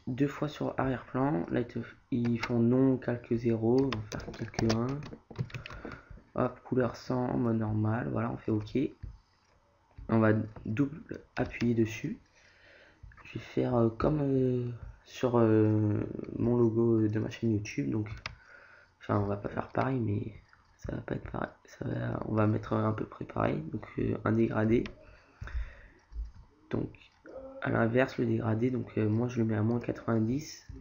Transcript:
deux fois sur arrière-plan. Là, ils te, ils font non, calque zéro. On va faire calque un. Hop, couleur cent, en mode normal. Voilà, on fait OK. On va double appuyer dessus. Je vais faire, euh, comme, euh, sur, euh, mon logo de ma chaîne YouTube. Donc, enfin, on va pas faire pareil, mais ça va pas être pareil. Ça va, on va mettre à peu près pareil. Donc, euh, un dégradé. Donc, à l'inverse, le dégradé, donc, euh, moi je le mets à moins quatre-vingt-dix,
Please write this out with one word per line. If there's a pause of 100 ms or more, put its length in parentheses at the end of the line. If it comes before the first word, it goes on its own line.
deux
fois
sur
arrière-plan.
Là,
ils
te, (320)
ils
font
non,
calque
zéro.
On
va
faire
calque
un. (1500)
Hop,
couleur
cent,
en
mode
normal.
Voilà,
on
fait
OK. (1300)
On
va (320)
double (140)
appuyer
dessus. (1080)
Je
vais
faire,
euh,
comme,
euh, (320)
sur,
euh, (380)
mon
logo
de
ma
chaîne
YouTube.
Donc, (880)
enfin,
on
va
pas
faire
pareil,
mais (440)
ça
va
pas
être
pareil. (160)
Ça
va,
on
va
mettre
à
peu
près
pareil. (100)
Donc, (140)
euh,
un
dégradé. (1900)
Donc, (720)
à
l'inverse,
le
dégradé,
donc,
euh,
moi
je
le
mets
à
moins
quatre-vingt-dix, (140)